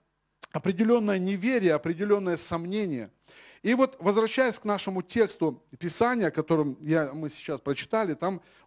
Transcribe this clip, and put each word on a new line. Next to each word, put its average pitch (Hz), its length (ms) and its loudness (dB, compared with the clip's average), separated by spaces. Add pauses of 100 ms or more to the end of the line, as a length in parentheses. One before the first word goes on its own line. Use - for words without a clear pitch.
(520)
определённое 208 680 2
неверие, 196 540 0
определённое 175 640 0
сомнение. 170 760 -6 (520)
И 220 100 2
вот, 262 280 2
возвращаясь 220 580 2
к - 60 -14
нашему 196 360 -2
тексту 175 600 0 (160)
Писания, 233 500 0
о - 20 0
котором 151 520 0
я, 151 320 2
мы 156 160 -8
сейчас - 320 -10
прочитали, 185 500 -2
там 175 300 -4 (240)